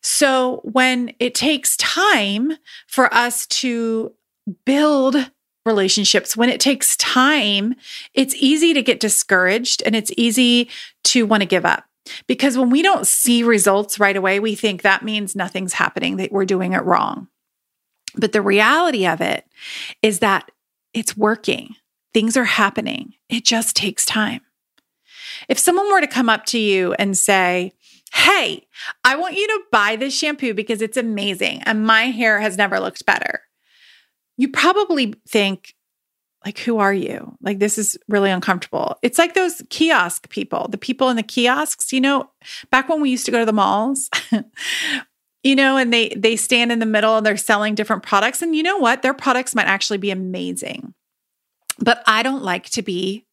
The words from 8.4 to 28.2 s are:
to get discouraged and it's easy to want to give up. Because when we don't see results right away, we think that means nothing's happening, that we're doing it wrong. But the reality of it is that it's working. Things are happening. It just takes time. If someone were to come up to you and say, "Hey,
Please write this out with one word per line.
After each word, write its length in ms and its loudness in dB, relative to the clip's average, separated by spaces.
to 80 2
get 180 0
discouraged 840 0
and 100 0
it's 200 -2
easy 540 2
to 200 2
want 160 2
to 60 -2
give 180 0
up. 180 0
Because 320 0
when 120 2
we 120 4
don't 240 2
see 380 2
results 560 2
right 160 4
away, 240 0
we 160 -2
think 260 -4
that 220 2
means 320 -6
nothing's 380 -6
happening, 440 -2
that 140 -6
we're 140 0
doing 260 -2
it 140 -2
wrong. 420 0
But 160 -2
the 100 2
reality 640 2
of 140 0
it 260 -4
is 180 2
that 300 0
it's 240 -4
working. 580 -2
Things 240 2
are 80 2
happening. 680 -2
It 160 -4
just 320 0
takes 300 -2
time. 360 -2
If 120 0
someone 320 2
were 100 4
to 60 0
come 220 0
up 180 0
to 120 -2
you 340 2
and 240 0
say, 560 2
"Hey, 540 0